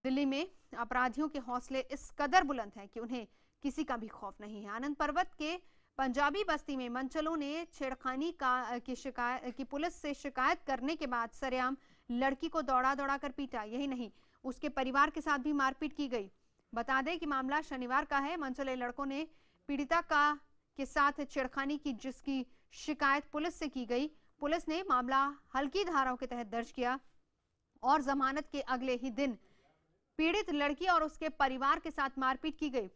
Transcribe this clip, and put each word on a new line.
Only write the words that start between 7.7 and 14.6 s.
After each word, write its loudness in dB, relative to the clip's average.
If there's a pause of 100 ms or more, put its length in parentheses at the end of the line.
छेड़खानी -2
का, 0
की -6
शिकायत, -4
की -6
पुलिस -2
से -4
शिकायत 0
करने 0
के -4
बाद -2
सरेआम -2 (320)
लड़की 0
को 0
दौड़ा 4
दौड़ा 0
कर -4
पीटा। -6
यही -2
नहीं, -4 (340)
उसके -4